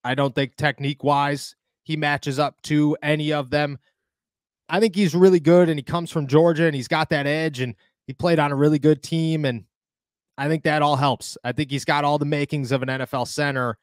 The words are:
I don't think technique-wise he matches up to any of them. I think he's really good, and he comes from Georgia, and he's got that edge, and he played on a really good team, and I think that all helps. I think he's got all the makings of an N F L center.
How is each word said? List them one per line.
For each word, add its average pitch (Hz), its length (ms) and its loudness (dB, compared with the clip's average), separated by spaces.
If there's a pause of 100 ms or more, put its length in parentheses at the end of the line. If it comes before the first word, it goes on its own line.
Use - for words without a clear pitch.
I 127 100 -2
don't 139 220 -2
think 139 180 -4
technique-wise 143 1000 -2 (260)
he 156 140 -8
matches 147 420 -4
up - 240 -4
to 151 400 2
any 151 300 0
of 139 180 -4
them. 147 300 -2 (880)
I 170 100 -2
think 214 160 2
he's 180 220 2
really 180 240 6
good, 170 280 6
and 151 120 -2
he - 20 -16
comes 170 300 -6
from 143 160 -4
Georgia, 160 380 4
and 147 100 0
he's 123 100 -6
got 160 240 -2
that 143 160 -2
edge, 151 320 -2
and 123 160 -4 (320)
he 135 60 -14
played 170 260 0
on 143 140 2
a 139 40 -2
really 151 220 4
good 147 240 4
team, 160 420 -2
and 120 200 -4 (720)
I 139 100 -4
think 156 160 -2
that 156 180 0
all 147 140 2
helps. 135 480 -2
I 123 80 -4
think 131 220 -6
he's 139 120 -6
got 147 200 0
all 147 140 0
the 147 60 -2
makings 143 460 -4
of 131 140 -2
an 131 60 -6
N 131 100 -6
F 127 140 -8
L 123 120 -2
center. 131 560 -4